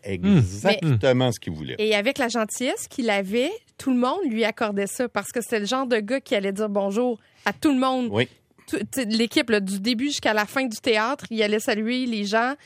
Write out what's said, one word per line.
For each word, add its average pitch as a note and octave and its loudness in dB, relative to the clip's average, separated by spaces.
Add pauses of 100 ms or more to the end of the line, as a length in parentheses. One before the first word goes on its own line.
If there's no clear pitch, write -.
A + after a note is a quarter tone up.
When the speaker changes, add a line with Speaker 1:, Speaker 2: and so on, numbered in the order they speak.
Speaker 1:
Hmm. G2+ 2
Speaker 2:
exactement B2+ 2
Speaker 3:
Mais A#2+ 2
Speaker 2:
ce - -12
qu'il F#2 -8
voulait. D2 -8
Speaker 3:
Et G#3+ 0
avec G#3 0
la B3 0
gentillesse A#3+ -4
qu'il A#3 -4
avait, G#3 0 (260)
tout - -2
le B3 2
monde C4+ 0
lui A3 0
accordait G3+ -2
ça A#3+ -4
parce - -6
que A#3 -2
c'était A3 -2
le G3+ -4
genre B3+ -2
de A#3 2
gars A#3 -2
qui - -6
allait G3 0
dire G#3+ -2
bonjour G3+ 0 (240)
à G3+ 0
tout D4 2
le B3+ 2
monde. B3+ 2
Speaker 2:
Oui. B2 0 (400)
Speaker 3:
Tout, - -2
tu G#3 -4 (160)
sais, A#3+ -2
l'équipe, A3+ 0
là, G#3+ 4
du G3 -4
début A#3+ 0
jusqu'à C#4 0
la G#3 2
fin C4+ -2
du A3 -6
théâtre, A3+ 0
il A3 0
allait G#3 2
saluer A#3 0
les A3+ -2
gens, A3+ 0 (100)